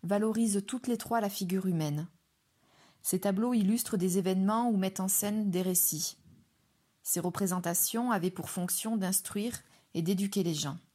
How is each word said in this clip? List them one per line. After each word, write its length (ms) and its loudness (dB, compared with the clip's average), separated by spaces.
valorise 640 2
toutes 220 -6
les 100 2
trois 240 0
la 80 0
figure 380 -2
humaine. 400 0
Ces 160 0
tableaux 340 2
illustrent 440 2
des 200 2
événements 520 2
ou 80 2
mettent 240 0
en 80 -2
scène 420 0
des 100 0
récits. 560 0
Ces 160 -2
représentations 920 0
avaient 200 0
pour 180 -10
fonction 480 -2
d'instruire 640 -2
et 80 -2
d'éduquer 420 0
les 100 0
gens. 240 -4